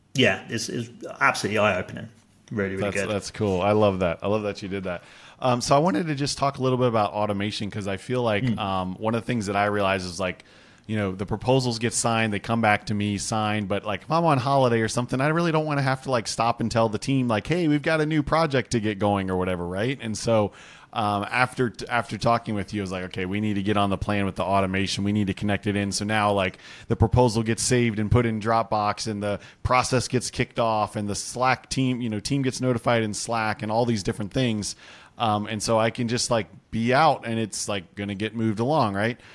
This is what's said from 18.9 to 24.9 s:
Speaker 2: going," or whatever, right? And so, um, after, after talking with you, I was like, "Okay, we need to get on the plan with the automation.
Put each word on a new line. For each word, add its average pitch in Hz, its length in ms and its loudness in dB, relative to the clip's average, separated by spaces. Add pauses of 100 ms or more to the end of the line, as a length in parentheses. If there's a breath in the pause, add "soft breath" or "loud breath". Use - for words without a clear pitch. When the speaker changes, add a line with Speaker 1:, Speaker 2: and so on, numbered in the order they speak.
Speaker 2:
going," 101 320 2
or 92 60 0
whatever, 90 300 -2
right? 107 340 -2
And 113 160 -6
so, 110 360 2 (420 loud breath)
um, 104 360 0
after, 123 440 0 (160)
after 120 260 -2
talking 113 380 0
with 98 180 -4
you, 104 80 -2
I 98 40 -2
was 95 80 -6
like, 92 120 -6
"Okay, 92 220 -6
we 101 140 -2
need 107 140 0
to 98 80 -2
get 101 140 0
on 101 140 2
the 92 80 0
plan 101 260 0
with 92 120 -4
the 90 80 -2
automation. 98 600 0